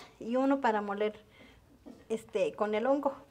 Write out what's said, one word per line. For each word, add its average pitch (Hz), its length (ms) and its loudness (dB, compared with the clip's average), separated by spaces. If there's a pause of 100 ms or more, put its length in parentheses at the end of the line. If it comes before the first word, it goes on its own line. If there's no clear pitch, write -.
(200)
y 233 180 -2
uno 269 240 4
para 214 200 2
moler, 208 380 -2 (880)
este, 214 460 -2
con 214 200 0
el 220 140 0
hongo. 277 260 2 (180)